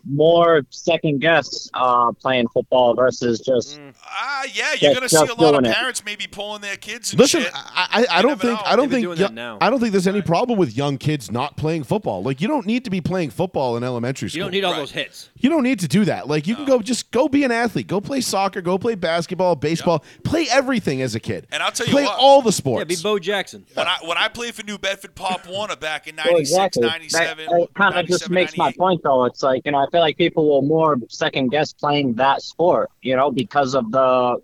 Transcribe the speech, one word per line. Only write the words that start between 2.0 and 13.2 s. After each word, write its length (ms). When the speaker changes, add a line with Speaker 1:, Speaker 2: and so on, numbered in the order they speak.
Speaker 1:
playing 360
football 460
versus 460
just 380
Speaker 2:
Mm. 140
Speaker 3:
Ah, 320
yeah, 180
you're 60
Speaker 1:
just, 180
Speaker 3:
gonna 140
see 80
Speaker 1:
just 200
Speaker 3:
a 40
lot 140
of 60
Speaker 1:
doing 100
it. 40
Speaker 3:
parents 300
maybe 200
pulling 360
their 160
kids 340
and 80
Speaker 4:
Listen, 240
Speaker 3:
shit. 100
Speaker 4:
I, 60
I, 220
I 20
Speaker 3:
You 60
Speaker 4:
don't 80
Speaker 3:
never 100
Speaker 4:
think, 180
Speaker 3:
know. 60
Speaker 4:
I 100
don't 100
Speaker 2:
They've 40
been 80
Speaker 4:
think, 80
Speaker 2:
doing 140
Speaker 4:
yo-, 80
Speaker 2:
that 60
now. 280
Speaker 4:
I 80
don't 100
think 120
there's 160
any 120
Speaker 2:
Right. 60
Speaker 4:
problem 320
with 180
young 220
kids 320
not 280
playing 260
football. 400
Like, 180
you 60
don't 180
need 200
to 40
be 120
playing 300